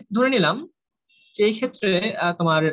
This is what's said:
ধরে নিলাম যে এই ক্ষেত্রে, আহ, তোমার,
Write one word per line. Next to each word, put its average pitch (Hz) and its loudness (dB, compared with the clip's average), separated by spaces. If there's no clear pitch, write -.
ধরে 240 2
নিলাম 190 2
যে 208 0
এই 214 2
ক্ষেত্রে, 214 -4
আহ, 175 -2
তোমার, 165 2